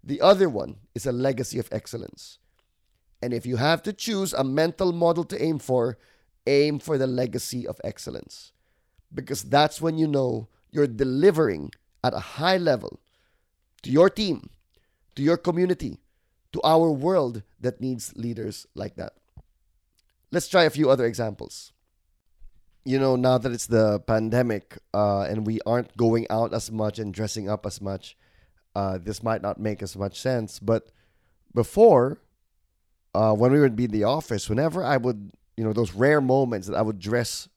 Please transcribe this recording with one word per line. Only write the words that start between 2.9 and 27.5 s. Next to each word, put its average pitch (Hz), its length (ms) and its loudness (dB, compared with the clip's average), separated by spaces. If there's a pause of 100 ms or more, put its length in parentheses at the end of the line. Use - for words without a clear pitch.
And 123 120 -4
if 113 120 -6
you 123 120 -2
have 156 260 2
to 208 100 -6
choose 196 400 -4
a 135 100 0
mental 160 480 0
model 170 340 2
to - 160 -8
aim 156 180 0
for, 123 380 0 (500)
aim 143 320 2
for 156 180 -4
the 131 100 0
legacy 120 600 -4
of - 160 -10
excellence. - 680 -14 (640)
Because 135 300 -8
that's 147 380 2
when 165 160 -2
you 160 100 2
know 123 400 -2 (240)
you're 143 160 2
delivering 131 840 0 (320)
at 127 100 0
a - 60 -8
high 175 380 -2
level 151 420 -2 (840)
to - 60 -14
your 160 200 6
team, 190 400 -4 (680)
to 135 60 -8
your 160 160 2
community, 175 640 -2 (540)
to 147 100 -6
our 160 280 4
world 135 520 0 (160)
that 123 220 -6
needs 127 340 -8
leaders 113 600 -8
like 101 200 -10
that. - 180 -12 (1160)
Let's 175 160 -2
try 185 160 4
a 156 60 4
few 143 200 2
other 127 160 4
examples. 113 680 -6 (1120)
You 131 140 0
know, 135 160 4
now 127 220 4
that 120 140 -2
it's 120 160 -8
the 110 340 4
pandemic, 113 760 -2 (160)
uh, 101 280 2
and 104 260 -4
we 110 180 -2
aren't 120 320 -2
going 117 320 4
out 113 240 0
as 110 180 -4
much 107 280 -4
and 104 140 -6
dressing 101 360 -6
up 104 160 -4